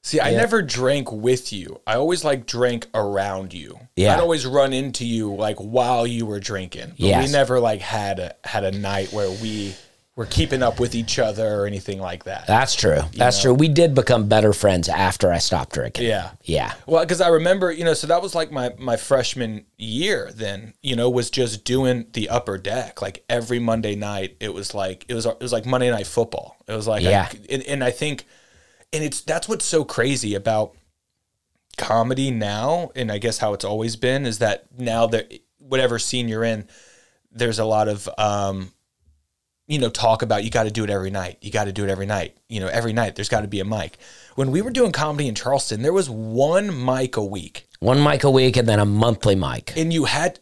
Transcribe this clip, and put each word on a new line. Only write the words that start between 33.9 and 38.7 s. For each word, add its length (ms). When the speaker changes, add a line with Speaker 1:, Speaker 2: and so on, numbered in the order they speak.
Speaker 1:
been, 300
is 140
that 260
now 300
that 240
whatever 400
scene 280
you're 160
in, 240
there's 280
a 60
lot 220
of, 300
um, 560